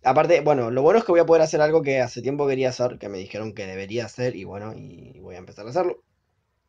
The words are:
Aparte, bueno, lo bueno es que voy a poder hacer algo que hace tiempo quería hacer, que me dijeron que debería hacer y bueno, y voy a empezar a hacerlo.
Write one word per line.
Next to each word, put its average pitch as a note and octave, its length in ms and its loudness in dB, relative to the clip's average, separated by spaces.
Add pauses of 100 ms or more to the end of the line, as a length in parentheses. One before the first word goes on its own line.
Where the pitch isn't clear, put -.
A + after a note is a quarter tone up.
Aparte, D3 380 4
bueno, C#3 300 2
lo B2+ 100 0
bueno F#3+ 180 6
es A3 60 -2
que F#3+ 80 0
voy E3+ 80 6
a D#3 40 4
poder D#3+ 180 6
hacer D#3 180 0
algo D#3 200 4
que C3+ 200 0
hace A#2+ 200 -6
tiempo C#3 260 -2
quería C3 220 0
hacer, B2 300 -4
que G#2 100 -12
me G2 100 -10
dijeron G#2 340 -10
que G2+ 140 -12
debería G2 380 -8
hacer B2 300 -6
y F#2+ 80 -14
bueno, G2+ 320 -14
y F2+ 440 -20
voy F#2 160 -20
a - 40 -18
empezar G2+ 260 -20
a A#2 40 -14
hacerlo. F3 340 -4 (640)